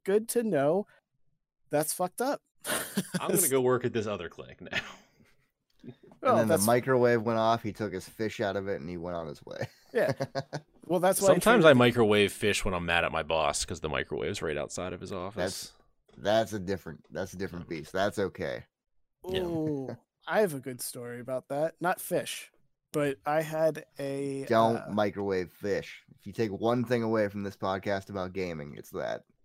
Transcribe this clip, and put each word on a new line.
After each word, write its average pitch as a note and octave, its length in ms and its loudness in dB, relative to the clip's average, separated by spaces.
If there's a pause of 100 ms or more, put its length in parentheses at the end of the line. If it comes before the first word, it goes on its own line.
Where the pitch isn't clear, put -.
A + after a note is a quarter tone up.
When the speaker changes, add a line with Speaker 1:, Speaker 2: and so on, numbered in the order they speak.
Speaker 1:
"Good G#3+ 240 2
to A#3+ 140 0
know. E3+ 440 2 (840)
That's D3+ 220 0
fucked - 280 -4
up." C4+ 200 -2 (240)
<laughs> - 540 -4
Speaker 2:
I'm - 160 -2
gonna D#3+ 140 2
go C3+ 120 4
work B2 220 2
at A#2 100 -2
this A2 140 -2
other F2+ 220 -6
clinic - 320 -18
now. - 220 -6
<laughs> - 60 -14 (1300)
Speaker 1:
Well, B3+ 120 4
Speaker 3:
And - 80 6
then A2 80 2
the E3 60 6
Speaker 1:
that's G2+ 120 2
Speaker 3:
microwave A#2+ 540 4
went A2+ 180 0
off. A2+ 240 2
He G#2 80 -4
took G2+ 220 -6
his F#2 140 -8
fish A2 340 -6
out G2+ 160 0
of G2 100 -4
it, E2+ 140 -4
and D#2+ 80 -10
he F2 80 -8
went F2 180 -6
on E2 120 -8
his - 180 -14
way. - 220 -8 (260)
Speaker 1:
Yeah. G3+ 240 0
Speaker 3:
<laughs> - 40 -12 (640)
Speaker 1:
Well, F3 140 0
that's F#3 220 2
why G3 60 6
Speaker 2:
Sometimes F#3 380 6
Speaker 1:
I D#3 40 12
Speaker 2:
I C#3 40 12
microwave A#2 580 6
fish - 340 0
when G2 80 0
I'm F2 140 -2
mad E2+ 160 4
at D2 80 0
my D#2+ 100 0
boss D#2 420 0
'cause - 160 -8
the D#2 100 -6
microwave's C#2+ 520 -4
right D2+ 160 -2
outside F2+ 340 -6
of F2+ 80 -10
his F#2+ 140 -10
office. F#2+ 580 -6 (460)
Speaker 3:
That's, B1 60 -14 (280)
that's - 20 -4
a G#2+ 60 -6
different, F2+ 420 -8 (100)
that's F#2 220 -8
a F#2 40 -12
different F2 320 -8
beast. D#2 240 -8
That's F#2+ 240 0
okay. E2 460 -4 (680)
Speaker 2:
Yeah. F#3 120 -2
Speaker 1:
Ooh, D3+ 540 -4 (320)
I F3 140 2
have E3+ 140 0
a C3+ 40 -8
good B2 220 -10
story A#2+ 380 -10
about B2+ 300 -6
that. D3 300 -2
Not F3 220 -2
fish, - 500 -4 (400)
but C#3+ 320 0
I D#3 200 0
had D#3 420 0 (140)
a, C#3 500 -4
Speaker 3:
Don't A2+ 280 4
Speaker 1:
uh, - 120 -10
Speaker 3:
microwave G2 640 0
fish. - 500 -4 (180)
If - 60 -20
you G2 80 -14
take A2+ 180 -2
one A#2 320 2
thing A#2 200 0
away A2 260 2
from G2+ 140 -6
this G2 120 -6
podcast G2 540 -2
about F#2 240 -6
gaming, E2 420 -6
it's - 140 -16
that. A#1 360 -6 (200)